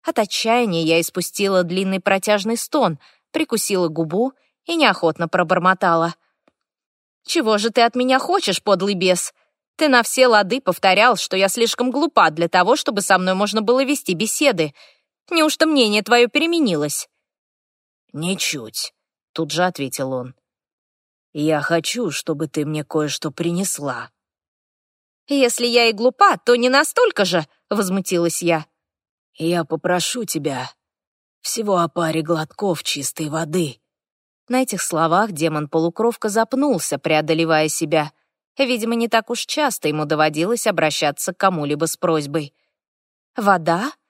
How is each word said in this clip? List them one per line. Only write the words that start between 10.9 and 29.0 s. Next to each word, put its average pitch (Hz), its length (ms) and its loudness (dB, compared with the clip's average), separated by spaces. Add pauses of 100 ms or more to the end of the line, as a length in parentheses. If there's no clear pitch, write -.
что - 220 -4
я 190 100 4
слишком 240 420 -2
глупа 240 400 2
для 165 180 -2
того, 190 280 2
чтобы 208 240 -4
со 190 160 2
мной 185 180 0
можно 208 280 0
было 196 200 2
вести 185 300 -2
беседы. 180 600 0 (560)
Неужто 311 360 2
мнение 220 360 2
твоё 240 260 4
переменилось?» 285 800 -2 (1040)
«Ничуть», 151 840 -6 (380)
тут 160 180 -4
же 165 140 0
ответил 135 480 -4
он. 127 220 -8 (1000)
«Я 151 260 0
хочу, 170 500 -2
чтобы 151 380 -6
ты 151 160 -4
мне 151 200 -6
кое-что 151 460 -4
принесла». 156 800 -6 (1160)
«Если 247 400 2
я 233 200 4
и 226 60 2
глупа, 240 460 2
то 247 180 2
не 247 140 2
настолько 302 560 2
же», 165 200 0 (220)
возмутилась 185 720 -2
я. 165 260 -2 (680)